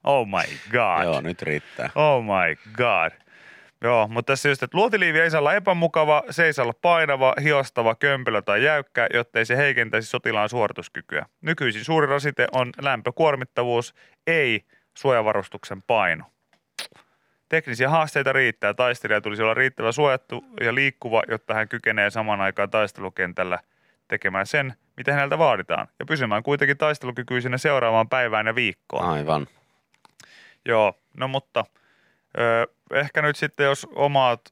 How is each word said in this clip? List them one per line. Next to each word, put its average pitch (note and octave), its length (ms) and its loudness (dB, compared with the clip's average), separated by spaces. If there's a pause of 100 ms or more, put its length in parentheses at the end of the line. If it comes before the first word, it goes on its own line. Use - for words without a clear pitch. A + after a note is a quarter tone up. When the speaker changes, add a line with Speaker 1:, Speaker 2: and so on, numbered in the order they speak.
Speaker 1:
Oh C3+ 240 0
my E2 300 -4 (140)
god. G2 320 2
Speaker 2:
Joo, D#2+ 180 0
nyt E2 200 -8
riittää. - 540 -6
Speaker 1:
Oh C#3+ 280 2
my F#2 320 0 (220)
god. G2 340 2 (720)
Joo, A#2 240 4
mutta A#2 240 -4
tässä C3+ 180 2
just, C3+ 140 0
että C#3 140 -4
luotiliivi F#3+ 420 2
ei E3 120 2
saa D#3 80 2
olla D3 140 2
epämukava, E3 760 2
se E3+ 160 2
ei D#3 80 2
saa C#3 100 -2
olla A#2 180 -2
painava, C#3+ 520 4 (100)
hiostava, C3 520 2
kömpelö B2+ 460 0
tai G#2 220 2
jäykkä, C#3 500 0
jottei A2+ 320 0
se A#2+ 120 0
heikentäisi A#2 520 0
sotilaan A2 400 -2
suorituskykyä. - 760 -4 (160)
Nykyisin B2+ 440 -4
suuri D#3 220 2
rasite C#3 440 0
on B2 200 -2 (100)
lämpökuormittavuus, B2 1120 -2 (320)
ei C#3 380 0 (280)
suojavarustuksen G#2+ 920 -2
paino. F2+ 360 2 (1300)
Teknisiä C3 400 -2
haasteita D3 440 0
riittää. A#2+ 400 0
Taistelija A#2+ 480 0
tulisi G#2 200 -6
olla A2 120 2
riittävän A#2 400 0
suojattu C3 520 -2 (160)
ja A#2 140 0
liikkuva, B2 520 0
jotta A2 260 -4
hän A2 160 -2
kykenee A2 400 0
samaan G#2+ 320 -2
aikaan G2 280 0
taistelukentällä F#2 880 -4 (480)
tekemään G2 400 -4
sen, C3+ 260 -4 (240)
mitä - 160 -2
häneltä C#3+ 240 0
vaaditaan, F#2+ 500 0 (120)
ja - 60 -10
pysymään A#2 380 -2
kuitenkin C#3+ 340 0
taistelukykyisenä B2+ 800 -4
seuraavaan A#2 520 2
päivään A2 380 0
ja A2+ 80 -2
viikkoon. G2+ 540 -4
Speaker 2:
Aivan. D2+ 380 -2 (1160)
Speaker 1:
Joo, A2 340 2 (180)
no C3 100 -6
mutta, C3+ 380 -4 (760)
ö, A#2 280 2 (320)
ehkä D3 220 -2
nyt D3 140 0
sitten, - 280 -4
jos C#3 320 0
omaat C3+ 460 2 (100)